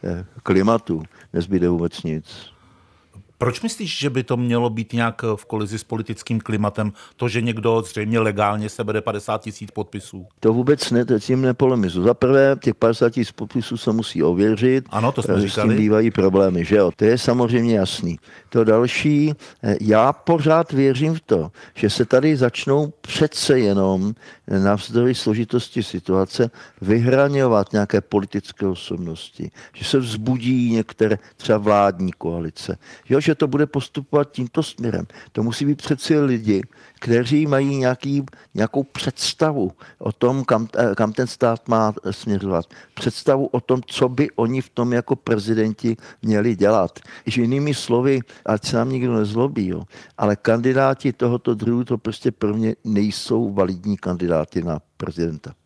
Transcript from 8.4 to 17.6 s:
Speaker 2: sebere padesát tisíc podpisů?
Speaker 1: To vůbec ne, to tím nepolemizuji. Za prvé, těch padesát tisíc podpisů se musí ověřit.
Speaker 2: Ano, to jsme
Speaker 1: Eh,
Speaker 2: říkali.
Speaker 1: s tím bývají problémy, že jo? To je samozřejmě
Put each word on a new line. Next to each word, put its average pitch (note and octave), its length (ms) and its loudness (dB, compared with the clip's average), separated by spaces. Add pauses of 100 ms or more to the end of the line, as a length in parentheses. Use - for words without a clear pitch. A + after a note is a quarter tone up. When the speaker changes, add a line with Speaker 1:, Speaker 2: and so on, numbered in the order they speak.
Speaker 2:
sebere G#2+ 320 -4
padesát G#2+ 400 -6
tisíc G#2 300 -14
podpisů? F#2+ 540 -10 (140)
Speaker 1:
To A2 140 2
vůbec C3 380 2
ne, A#2+ 140 2
to A#2 140 2
tím B2+ 220 -2
nepolemizuji. B2 640 2
Za A#2+ 80 6
prvé, C3+ 500 4
těch A#2 120 0
padesát A#2 340 2
tisíc A#2 220 -2
podpisů A2+ 460 -6
se A2+ 140 -2
musí G#2+ 320 -2
ověřit. G#2+ 680 2
Speaker 2:
Ano, A2 220 0
to A#2+ 120 -4
jsme G2+ 140 0
Speaker 1:
Eh, G2+ 100 2
Speaker 2:
říkali. G#2 220 0
Speaker 1:
s - 20 4
tím G#2+ 120 2
bývají G#2+ 280 4
problémy, F#2+ 540 2
že F#2+ 100 2
jo? F#2+ 200 4
To G#2 100 0
je A#2 120 4
samozřejmě A#2 600 2